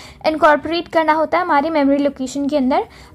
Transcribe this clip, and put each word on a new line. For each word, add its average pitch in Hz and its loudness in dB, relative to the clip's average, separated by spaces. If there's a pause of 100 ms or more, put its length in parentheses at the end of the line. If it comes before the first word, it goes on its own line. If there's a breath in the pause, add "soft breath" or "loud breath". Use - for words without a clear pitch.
(280 loud breath)
incorporate 311 0
करना 311 0
होता 311 -2
है 359 0
हमारी 311 0
memory 285 2
location 277 -4
के 294 0
अंदर। 285 0 (280 loud breath)